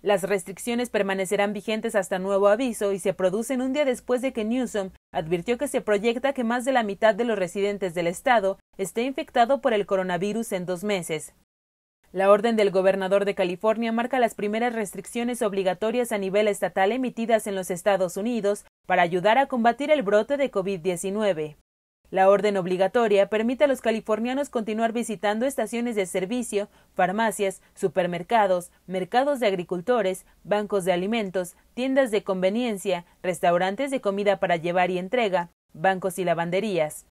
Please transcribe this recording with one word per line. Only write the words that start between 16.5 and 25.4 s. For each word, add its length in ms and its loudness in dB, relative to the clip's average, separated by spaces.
emitidas 540 0
en 80 -4
los 160 -6
Estados 480 0
Unidos 480 -2
para 160 2
ayudar 380 4
a 80 4
combatir 440 0
el 120 4
brote 340 2
de 140 0
covid 300 -2
diecinueve. 760 -2
La 180 6
orden 300 4
obligatoria 680 2
permite 360 0
a 20 4
los 140 2
californianos 680 -2
continuar 440 -2
visitando 540 -2